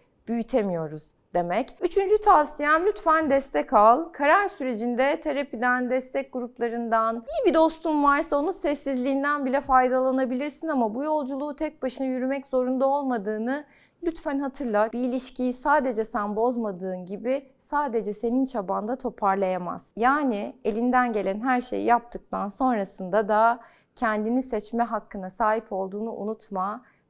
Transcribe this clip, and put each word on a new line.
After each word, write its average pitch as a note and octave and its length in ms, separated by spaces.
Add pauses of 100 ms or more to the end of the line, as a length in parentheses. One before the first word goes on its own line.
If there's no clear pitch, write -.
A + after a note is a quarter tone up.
(280)
büyütemiyoruz F#3+ 880 (180)
demek. F3 480
Üçüncü G4 400
tavsiyem, D#4 640
lütfen D#4+ 440
destek C#4 440
al. A#3 300 (100)
Karar E4+ 340
sürecinde B3+ 720
terapiden, B3+ 720
destek C4 440
gruplarından, A#3 840
iyi B4 340
bir C4 40
dostun D#4+ 500
varsa C#4+ 340
onun D#4 140
sessizliğinden C#4+ 920
bile C4+ 160
faydalanabilirsin C4 1040
ama A#3 280
bu C4+ 80
yolculuğu D4 520
tek D4+ 280
başına C4 240
yürümek C4 380
zorunda B3+ 420
olmadığını B3+ 760 (380)
lütfen D#4 360
hatırla. A#3+ 540
Bir A#3 60
ilişkiyi B3+ 540
sadece B3+ 520
sen G#3 300
bozmadığın G3 680
gibi A#3 460 (100)
sadece A#3 520
senin A#3+ 320
çaban G3 420
da B3 80
toparlayamaz. F#3+ 1000
Yani A#3+ 680
elinden A#3+ 500
gelen G3+ 280
her B3 200
şeyi G3+ 240
yaptıktan A3 640
sonrasında G3+ 800
da A3+ 320 (360)
kendini A3+ 480
seçme A#3 400
hakkına G#3 460
sahip A3 440
olduğunu G3 380
unutma. G#3 720 (260)